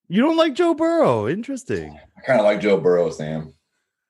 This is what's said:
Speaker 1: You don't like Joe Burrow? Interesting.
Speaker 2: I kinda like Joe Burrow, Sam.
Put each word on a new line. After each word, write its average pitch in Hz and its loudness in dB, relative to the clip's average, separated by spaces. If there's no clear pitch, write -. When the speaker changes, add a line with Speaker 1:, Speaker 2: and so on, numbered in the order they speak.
Speaker 1:
You 180 0
don't 320 2
like 320 2
Joe 339 2
Burrow? 285 0
Interesting. 120 -8
Speaker 2:
I - -16
kinda 123 2
like 101 2
Joe 98 2
Burrow, 85 2
Sam. 78 -8